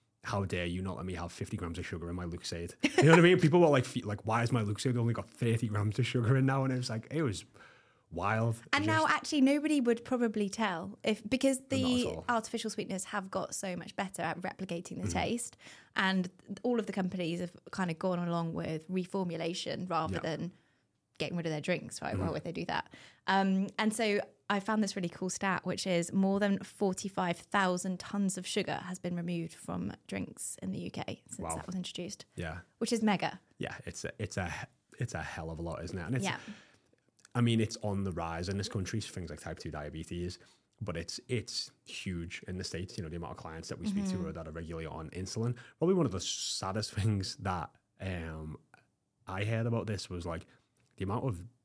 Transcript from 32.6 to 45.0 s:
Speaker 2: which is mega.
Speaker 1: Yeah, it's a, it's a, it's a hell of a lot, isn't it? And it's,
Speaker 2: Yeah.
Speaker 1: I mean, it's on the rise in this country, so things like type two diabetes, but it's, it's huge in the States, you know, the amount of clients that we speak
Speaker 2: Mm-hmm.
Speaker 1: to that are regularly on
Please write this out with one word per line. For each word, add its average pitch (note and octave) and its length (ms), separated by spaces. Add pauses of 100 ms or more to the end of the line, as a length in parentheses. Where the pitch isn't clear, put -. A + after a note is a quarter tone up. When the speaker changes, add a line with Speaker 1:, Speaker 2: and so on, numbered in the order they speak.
Speaker 2:
which A#3 140
is A3 100
mega. G3+ 360 (200)
Speaker 1:
Yeah, - 180 (100)
it's - 180
a, - 140
it's - 180
a, F2 160 (460)
it's - 160
a D#2+ 80
hell D#2+ 280
of D#2+ 100
a - 20
lot, - 220
isn't E2 120
it? F2 80
And B2 120
it's, G3 80
Speaker 2:
Yeah. F3 140 (920)
Speaker 1:
I B2 100
mean, A#2 180
it's G#2+ 240
on G2 180
the G2 80
rise E2+ 380
in G2 100
this G2 100
country, G#2 320
so - 120
things F2 180
like D#2 100
type - 200
two E2 100
diabetes, D#2+ 720 (400)
but F#2+ 160
it's, - 320
it's - 420 (140)
huge - 640
in F#2 100
the F#2 60
States, - 320
you F#2+ 80
know, D#2+ 40
the E2 100
amount E2+ 140
of - 40
clients D#2+ 320
that - 100
we - 80
speak G3+ 200
Speaker 2:
Mm-hmm. F#3 200
Speaker 1:
to D#3+ 60
that D#3 160
are - 20
regularly D#2+ 360
on D#2 240